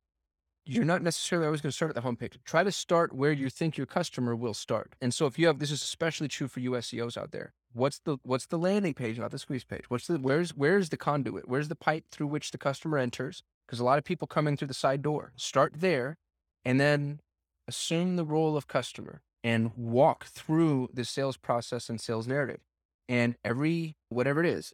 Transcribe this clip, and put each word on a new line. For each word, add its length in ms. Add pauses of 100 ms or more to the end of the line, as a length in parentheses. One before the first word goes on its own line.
(640)
You're 200
not 180
necessarily 440
always 140
gonna 120
start 240
at 60
the 60
homepage. 360
Try 200
to 80
start 400
where 200
you 160
think 280
your 100
customer 500
will 180
start. 460
And 120
so 140
if 120
you 80
have, 120
this 120
is 120
especially 460
true 200
for 120
you 160
S 180
E 60
Os 160
out 160
there. 220 (180)
What's 260
the, 240
what's 240
the 120
landing 360
page, 240
not 120
the 80
squeeze 260
page? 240
What's 180
the, 120
where's, 360
where's 360
the 60
conduit? 520
Where's 200
the 80
pipe 340
through 160
which 240
the 80
customer 400
enters? 440 (260)
'Cause 120
a 40
lot 140
of 60
people 220
come 220
in 80
through 120
the 60
side 280
door. 340
Start 400
there 420 (460)
and 160
then 400 (480)
assume 480
the 80
role 320
of 100
customer 560 (220)
and 320
walk 500
through 640
the 120
sales 320
process 520
and 120
sales 260
narrative. 340 (500)
And 240 (100)
every, 520 (120)
whatever 300
it 80
is, 280